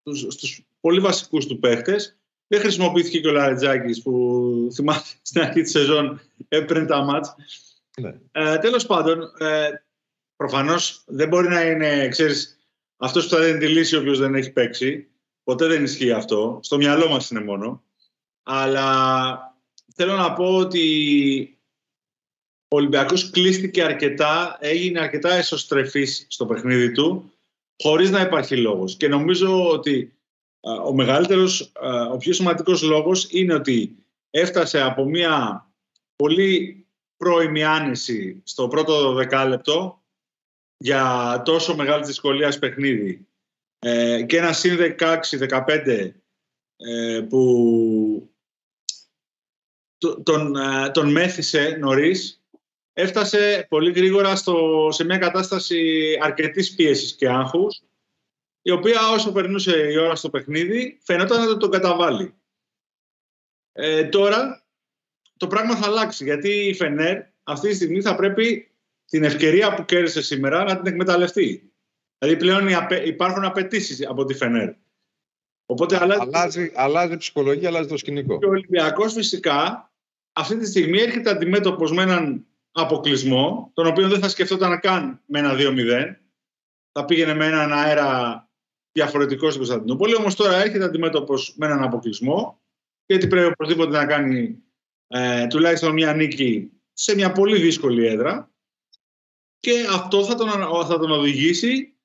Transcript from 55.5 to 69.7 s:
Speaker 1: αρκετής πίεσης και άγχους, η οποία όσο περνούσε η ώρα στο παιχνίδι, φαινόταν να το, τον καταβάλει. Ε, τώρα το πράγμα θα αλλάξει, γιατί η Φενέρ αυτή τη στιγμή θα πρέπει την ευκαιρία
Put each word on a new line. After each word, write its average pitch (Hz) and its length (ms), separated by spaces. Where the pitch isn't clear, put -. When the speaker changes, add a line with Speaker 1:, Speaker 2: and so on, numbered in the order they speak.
Speaker 1:
αρκετής 151 540
πίεσης 151 400
και 131 140
άγχους, 131 520
η 180 100
οποία 220 380
όσο 214 220
περνούσε 185 600
η 151 60
ώρα 160 180
στο 156 140
παιχνίδι, 175 720
φαινόταν 196 360
να 226 80
το, 220 100
τον 202 140
καταβάλει. 170 600
Ε, 156 320
τώρα 202 640
το 175 100
πράγμα 220 280
θα 202 120
αλλάξει, 214 360
γιατί 147 260
η 202 240
Φενέρ 160 500
αυτή 147 240
τη 202 80
στιγμή 180 260
θα 202 140
πρέπει 202 560
την 156 180
ευκαιρία 160 500